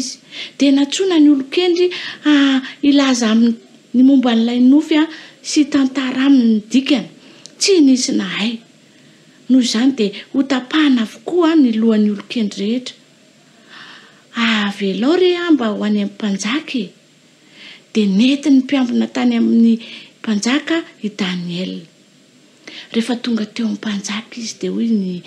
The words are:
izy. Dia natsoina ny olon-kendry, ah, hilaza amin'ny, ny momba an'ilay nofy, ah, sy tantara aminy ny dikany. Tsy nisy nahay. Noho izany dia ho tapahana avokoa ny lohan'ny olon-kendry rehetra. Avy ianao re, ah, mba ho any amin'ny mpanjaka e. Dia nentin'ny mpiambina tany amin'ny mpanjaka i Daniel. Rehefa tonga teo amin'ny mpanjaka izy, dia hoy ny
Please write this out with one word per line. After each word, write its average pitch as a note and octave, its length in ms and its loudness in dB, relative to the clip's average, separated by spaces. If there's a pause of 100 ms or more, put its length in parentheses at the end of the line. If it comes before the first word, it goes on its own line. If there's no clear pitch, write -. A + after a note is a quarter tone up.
izy. - 160 -8 (400)
Dia C#4 160 2
natsoina D#4 480 0
ny D4 80 6
olon-kendry, F4 640 2 (340)
ah, C#4 400 2 (160)
hilaza C4+ 480 2
amin'ny, A3+ 240 4 (420)
ny B3 80 4
momba B3+ 300 4
an'ilay A#3 320 0
nofy, D4+ 320 4
ah, D#4 120 2 (340)
sy D4+ 260 0
tantara C4 560 -2
aminy A#3+ 320 4
ny G#3 60 -4 (100)
dikany. C4 360 0 (520)
Tsy F4+ 240 4
nisy B3+ 320 2
nahay. G3+ 400 -4 (960)
Noho B3+ 100 4
izany B3 320 0
dia G3+ 400 -4
ho C4+ 100 -2
tapahana C4+ 640 0
avokoa E4 480 -2
ny B3+ 240 4
lohan'ny A3 380 2
olon-kendry G3+ 500 -6
rehetra. B3 320 -6 (1400)
Avy G3+ 480 -2
ianao B3 320 0
re, F4+ 160 2
ah, F4 160 0
mba B3 160 2
ho G3+ 160 -4
any G#3 160 0
amin'ny G3+ 160 -6
mpanjaka G#3+ 640 -6
e. F3+ 80 -8 (1040)
Dia G#3 160 0
nentin'ny C4 560 2
mpiambina A#3+ 480 -2
tany B3 240 0
amin'ny A3+ 380 2 (500)
mpanjaka C4+ 560 -2 (240)
i G#3 80 -6
Daniel. F3+ 800 -8 (1000)
Rehefa A#3 220 -2
tonga A3 300 -4
teo A#3 200 -6
amin'ny G#3 120 -4
mpanjaka G#3 600 -10
izy, A3+ 220 -12
dia F#3 100 -6
hoy G#3+ 160 -4
ny F#3 400 -2